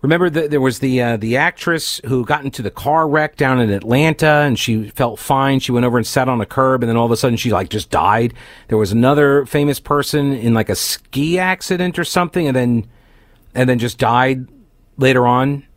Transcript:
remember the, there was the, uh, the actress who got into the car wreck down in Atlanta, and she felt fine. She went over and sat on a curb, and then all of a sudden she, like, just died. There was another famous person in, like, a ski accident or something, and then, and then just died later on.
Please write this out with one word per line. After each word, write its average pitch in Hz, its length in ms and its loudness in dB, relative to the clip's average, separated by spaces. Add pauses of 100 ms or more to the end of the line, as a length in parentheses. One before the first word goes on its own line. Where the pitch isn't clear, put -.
remember 170 260 2
the, 156 200 -2
there 147 120 0
was 131 200 0
the, 131 200 0
uh, 117 160 0
the 113 200 -2
actress 165 680 -2
who 123 180 -2
got 147 200 -4
into 135 160 -8
the 104 120 -6
car 160 360 -2
wreck 151 280 -2
down 131 240 2
in 113 100 2
Atlanta, 131 560 0
and 147 320 2
she 110 320 -2
felt 120 300 -4
fine. 135 400 0
She - 100 -6
went 120 160 2
over 120 100 0
and 117 100 0
sat 127 220 -2
on 123 120 0
a 101 60 -4
curb, 131 360 0
and 117 80 -2
then 113 60 2
all 117 100 2
of 117 60 2
a 113 40 0
sudden 120 200 0
she, 113 160 -2
like, 95 160 0
just 104 200 -6
died. 104 460 0 (320)
There 110 120 0
was 104 120 0
another 139 560 4
famous 143 320 -2
person 143 540 -2
in, 117 220 0
like, 110 140 0
a 101 60 0
ski - 640 -4
accident 185 600 -2
or 170 40 -2
something, 175 440 -2
and 131 80 0
then, 120 300 0 (680)
and 127 160 2
then 123 80 2
just 117 180 -4
died 127 520 0 (480)
later 127 300 4
on. 131 380 2 (120)